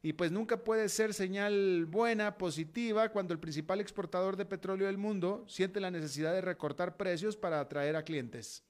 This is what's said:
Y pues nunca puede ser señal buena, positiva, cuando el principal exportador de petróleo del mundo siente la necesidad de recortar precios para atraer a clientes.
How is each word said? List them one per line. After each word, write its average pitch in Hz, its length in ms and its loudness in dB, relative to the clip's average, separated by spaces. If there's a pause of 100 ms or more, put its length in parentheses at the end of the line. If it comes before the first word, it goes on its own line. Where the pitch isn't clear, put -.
Y 156 120 -2
pues 170 180 0
nunca 226 320 0
puede 220 260 2
ser 220 240 2
señal 196 720 2
buena, 214 520 2
positiva, 208 720 0
cuando 190 240 0
el 160 60 -2
principal 160 420 -2
exportador 190 560 -2
de 196 80 -2
petróleo 190 420 -2
del 196 100 0
mundo 202 500 0
siente 190 320 0
la 185 120 -2
necesidad 156 420 -2
de 190 80 2
recortar 175 560 -2
precios 190 380 0
para 170 240 0
atraer 147 360 0
a 156 80 -2
clientes. 123 680 -6